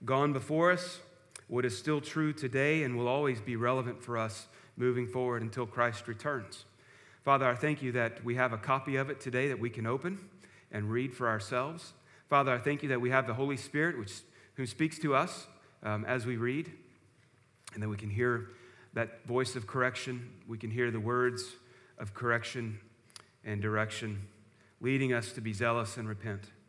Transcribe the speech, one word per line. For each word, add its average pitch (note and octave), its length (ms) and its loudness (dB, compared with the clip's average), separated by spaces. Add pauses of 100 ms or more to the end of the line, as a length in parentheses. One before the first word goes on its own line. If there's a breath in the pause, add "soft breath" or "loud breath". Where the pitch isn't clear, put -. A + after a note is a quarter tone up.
gone C#3 280 4
before D#3 380 4
us, F3+ 300 0 (480)
what B2 160 2
is B2 120 0
still D3+ 240 2
true D#3 320 0
today C#3+ 520 2
and B2 120 0
will A#2+ 120 2
always C3 320 2
be A#2 160 -4
relevant A#2+ 440 0
for A#2+ 160 -4
us A2 300 -2 (300 loud breath)
moving B2 320 2
forward B2 340 0
until A2+ 240 -4
Christ A#2 400 0
returns. A#2+ 580 -6 (600 loud breath)
Father, C3+ 220 6
I B2 100 6
thank D3 260 0
you B2+ 100 0
that A#2 300 0
we A#2+ 140 0
have B2+ 160 4
a A2 60 -2
copy C3+ 360 0
of C3+ 160 0
it C#3+ 100 -8
today C3 280 0
that B2+ 100 -2
we A#2 120 -2
can A2+ 160 -4
open F3 440 -4 (400 loud breath)
and G#2 180 -4
read B2+ 240 -2
for B2+ 160 0
ourselves. B2 640 -2 (340 loud breath)
Father, C#3 240 6
I B2 60 4
thank C#3+ 260 0
you C#3+ 60 0
that B2 100 2
we B2 100 2
have C3 160 4
the A#2+ 80 0
Holy C#3 220 0
Spirit, D3+ 420 -2
which, G2+ 220 -10 (340 loud breath)
who C3+ 100 -4
speaks D#3 360 -2
to C#3+ 160 4
us, E3 320 0 (340 loud breath)
um, G#2+ 220 -2
as A#2+ 220 -2
we B2 100 -2
read, B2+ 360 -2 (1000)
and G#2 80 -4
that G#2+ 60 0
we G#2 80 -2
can G#2 140 -6
hear A#2 400 2 (420 loud breath)
that - 340 -4
voice B2 300 2
of A2+ 100 -4
correction. B2+ 680 -2 (140)
We A2+ 120 -8
can A2+ 120 -6
hear B2 220 2
the A2+ 80 -2
words B2 560 0 (420 loud breath)
of G2+ 160 -8
correction A#2 640 -2 (640 loud breath)
and G#2 160 -2
direction, G#2+ 680 -2 (520 soft breath)
leading C3 320 2
us A#2 200 -2
to - 80 -10
be A2 120 -2
zealous A#2 440 0
and A2 120 -4
repent. G2+ 420 -6 (180)